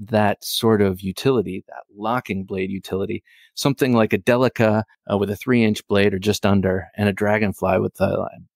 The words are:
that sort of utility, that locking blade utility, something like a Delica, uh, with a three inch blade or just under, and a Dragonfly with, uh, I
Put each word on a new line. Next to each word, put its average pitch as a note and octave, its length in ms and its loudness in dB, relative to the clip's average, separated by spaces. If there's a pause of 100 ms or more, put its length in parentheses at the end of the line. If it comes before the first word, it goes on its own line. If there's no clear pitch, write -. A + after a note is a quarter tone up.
(100)
that G#2+ 320 0
sort A2 380 0
of F#2+ 220 0
utility, F#2+ 680 -2
that - 140 -18 (120)
locking G#2 500 -6
blade F#2+ 260 -6
utility, G2 520 -6 (320)
something C3+ 380 0
like A2+ 220 2
a G#2 40 0
Delica, A2+ 640 2 (280)
uh, G2+ 60 0
with G2+ 120 -2
a G2+ 60 -4
three A#2+ 260 0
inch G#2+ 240 0
blade G2+ 280 2
or F#2 40 -4
just G#2 280 -2
under, F#2+ 500 2
and G#2 120 0
a G2 40 2
Dragonfly G2 640 0
with, G2+ 220 -4
uh, F#2+ 220 0
I - 160 -10 (180)